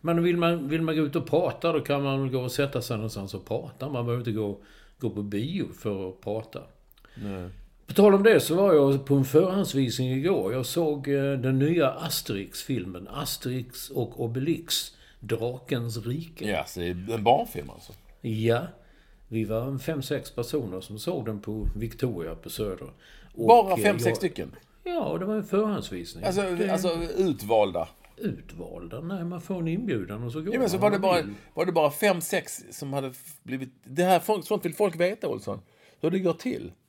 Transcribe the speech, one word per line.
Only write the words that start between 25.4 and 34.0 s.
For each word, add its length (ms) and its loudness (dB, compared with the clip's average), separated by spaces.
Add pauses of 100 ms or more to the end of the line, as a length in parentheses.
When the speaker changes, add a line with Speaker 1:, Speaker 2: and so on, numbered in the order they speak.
Speaker 1:
förhandsvisning. 800 -4
Speaker 2:
Alltså, 180 0
Speaker 1:
Det 300 0
Speaker 2:
alltså 180 2 (280)
utvalda? 680 2 (280)
Speaker 1:
Utvalda? 840 -8
Nej, 240 -8
man 160 -8
får 180 -6
en 100 -2
inbjudan 540 -4
och 100 -6
så 80 -6
går 140 -4
Speaker 2:
Ja, 60 0
men 100 2
så 60 0
Speaker 1:
man 60 0
Speaker 2:
var 80 6
det 60 0
Speaker 1:
om 60 0
man 80 4
Speaker 2:
bara, 120 4
Speaker 1:
vill. 120 -8 (200)
Speaker 2:
var 120 0
det 60 -2
bara 180 6
fem, 300 2
sex 500 -4
som 220 -10
hade 160 -4
f-, 340 -16
blivit, 260 -6 (160)
det 200 0